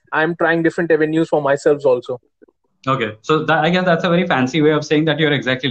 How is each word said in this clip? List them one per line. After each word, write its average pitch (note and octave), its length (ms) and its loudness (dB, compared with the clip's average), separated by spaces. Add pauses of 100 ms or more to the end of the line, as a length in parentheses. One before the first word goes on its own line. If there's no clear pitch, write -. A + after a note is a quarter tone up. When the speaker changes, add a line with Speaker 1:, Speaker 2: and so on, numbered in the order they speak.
(220)
Speaker 1:
I'm E3 220 -2
trying E3 260 2
different E3 280 -2
avenues D#3 380 0
for D3+ 140 0
myself C#3 440 0
also. B2 260 -6 (680)
Speaker 2:
Okay. B2+ 240 -2 (100)
So D#3 240 -2
that, D#3 200 2
I E3 40 0
guess F3+ 160 0
that's E3+ 200 0
a F#3 40 -2
very F3 180 2
fancy C#3 340 0
way D3+ 180 4
of D3 60 -6
saying D#3 200 0
that D3+ 140 0
you're D3+ 220 2
exactly C3 300 -4